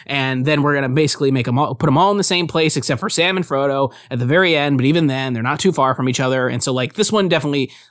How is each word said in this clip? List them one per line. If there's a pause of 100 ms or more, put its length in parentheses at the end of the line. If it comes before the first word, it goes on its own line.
and
then
we're
gonna
basically
make
'em
all,
put
'em
all
in
the
same
place
except
for
Sam
and
Frodo (200)
at
the
very
end,
but
even
then,
they're
not
too
far
from
each
other.
And
so,
like,
this
one
definitely, (180)